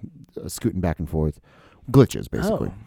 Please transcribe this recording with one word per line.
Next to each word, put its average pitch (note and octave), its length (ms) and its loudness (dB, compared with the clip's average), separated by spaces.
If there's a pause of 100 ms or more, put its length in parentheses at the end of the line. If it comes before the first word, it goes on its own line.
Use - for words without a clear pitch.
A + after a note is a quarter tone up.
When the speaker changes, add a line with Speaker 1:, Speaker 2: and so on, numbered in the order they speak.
(400)
Speaker 1:
uh, - 100 -12
scooting - 320 -2
back E2+ 180 0
and D#2+ 100 -6
forth. D#2 300 0 (500)
Glitches, B2+ 400 6
basically. - 420 -2
Speaker 2:
Oh. F#2 40 -16 (120)